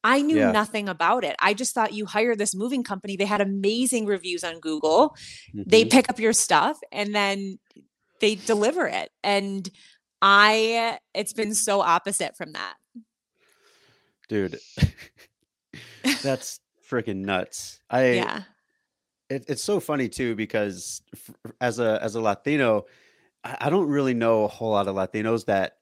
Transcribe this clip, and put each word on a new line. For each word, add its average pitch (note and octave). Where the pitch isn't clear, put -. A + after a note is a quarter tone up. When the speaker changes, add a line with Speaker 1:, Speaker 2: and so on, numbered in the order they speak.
Speaker 1:
I C4
knew D4+
Speaker 2:
Yeah. A3
Speaker 1:
nothing G#3+
about F#3
it. D3
I G3
just A#3+
thought A3
you G#3
hire A3
this G#3
moving A#3+
company. G3
They F#3+
had G#3
amazing G#3+
reviews F3+
on E3
Google. D#3+
They G3
Speaker 2:
Mm-hmm. A3+
Speaker 1:
pick B3+
up A#3+
your A3
stuff F#3
and G#3
then G3
they G#3+
deliver A3+
it. -
And G3
I, A3
it's -
been G#3+
so G3+
opposite F3
from D#3
that. -
Speaker 2:
Dude, G2
<laughs> -
that's -
freaking G#2
nuts. -
I, B2+
Speaker 1:
Yeah. -
Speaker 2:
it, C3+
it's C#3
so G#3
funny C#3
too, A#2+
because G#2
f-, -
as A#2+
a, A2
as G#2
a A#2
Latino, A2
I, B2+
I C#3
don't F3+
really C#3
know A2+
a G#2
whole A2
lot G2+
of G2
Latinos A2
that G2